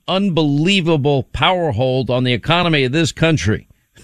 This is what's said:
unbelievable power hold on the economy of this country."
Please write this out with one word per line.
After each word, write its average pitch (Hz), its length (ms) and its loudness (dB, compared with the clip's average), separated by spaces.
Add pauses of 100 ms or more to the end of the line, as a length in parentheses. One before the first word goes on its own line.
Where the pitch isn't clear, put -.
unbelievable 160 1160 0
power 170 480 -2
hold 127 380 -2
on 127 140 0
the 123 100 0
economy 160 520 0
of 123 80 -2
this 160 180 0
country." 147 560 0 (360)